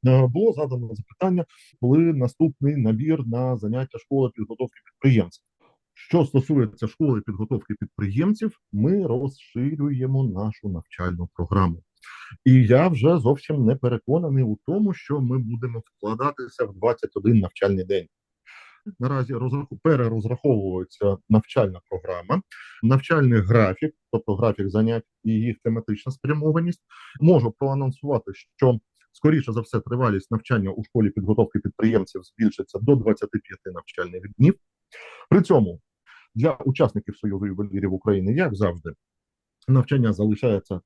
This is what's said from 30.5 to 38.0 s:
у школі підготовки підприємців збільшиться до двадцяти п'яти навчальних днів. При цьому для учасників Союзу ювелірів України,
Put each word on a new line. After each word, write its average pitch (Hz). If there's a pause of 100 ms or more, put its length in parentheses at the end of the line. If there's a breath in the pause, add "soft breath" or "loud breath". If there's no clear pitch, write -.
у 107
школі 107
підготовки 98
підприємців 104
збільшиться -
до 139
двадцяти 107
п'яти -
навчальних 90 (140)
днів. 165 (720 loud breath)
При 175
цьому 107 (560 soft breath)
для 135
учасників -
Союзу 98
ювелірів 98
України, 98